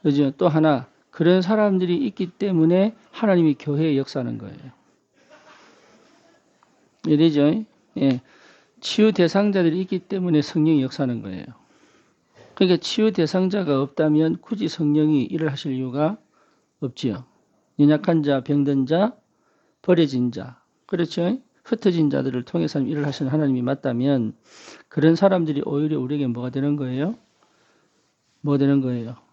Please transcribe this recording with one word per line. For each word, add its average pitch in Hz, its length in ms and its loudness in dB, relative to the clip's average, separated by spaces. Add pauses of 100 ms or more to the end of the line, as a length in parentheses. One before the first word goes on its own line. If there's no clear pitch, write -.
그죠? 143 300 2
또 180 160 0
하나, 156 400 2 (220)
그런 180 320 2
사람들이 185 560 0 (100)
있기 185 240 -6
때문에 185 640 2 (160)
하나님이 170 440 2
교회에 147 420 -2
역사하는 123 400 -6
거예요. 110 340 -16 (2250)
이해되죠? 156 580 4 (320)
예. 131 240 2 (580)
치유 220 320 2
대상자들이 185 680 2
있기 185 180 -4
때문에 180 420 0
성령이 156 420 2
역사하는 123 380 -4
거예요. 92 240 -12 (1080)
그러니까 180 220 4
치유 220 340 0
대상자가 180 680 -2
없다면 156 560 0
굳이 202 300 -8
성령이 151 560 0
일을 156 280 -4
하실 139 220 -8
이유가 131 440 -4 (640)
없지요. 123 440 -6 (540)
연약한 151 440 4
자, 139 180 0
병든 139 440 0
자, 180 300 0 (680)
버려진 135 500 2
자, 123 280 -14 (280)
그렇죠? 175 520 -2 (240)
흩어진 170 460 0
자들을 131 340 -2
통해서 160 360 -4
일을 143 260 -2
하시는 135 260 -4
하나님이 139 300 0
맞다면 127 720 -2 (520)
그런 160 280 2
사람들이 165 500 2
오히려 151 340 -2
우리에게 135 280 -4
뭐가 123 220 -4
되는 139 260 -2
거예요? 143 400 -4 (1300)
뭐 143 160 -2
되는 139 240 2
거예요? 120 340 -6 (180)